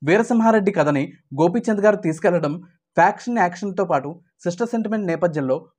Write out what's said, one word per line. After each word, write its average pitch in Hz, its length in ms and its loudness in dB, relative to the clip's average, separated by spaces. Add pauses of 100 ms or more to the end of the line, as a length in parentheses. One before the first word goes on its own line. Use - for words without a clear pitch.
వీరసింహారెడ్డి 220 680 2
కథని 147 400 0 (300)
గోపీచంద్ 202 400 0
గారు 214 140 4
తీసుకెళ్లడం 165 680 -2 (360)
ఫ్యాక్షన్ 208 400 2
యాక్షన్తో 185 480 -2
పాటు 156 340 -4 (240)
సిస్టర్ 180 240 -4
సెంటిమెంట్ 214 400 -4
నేపథ్యంలో 160 580 -2 (140)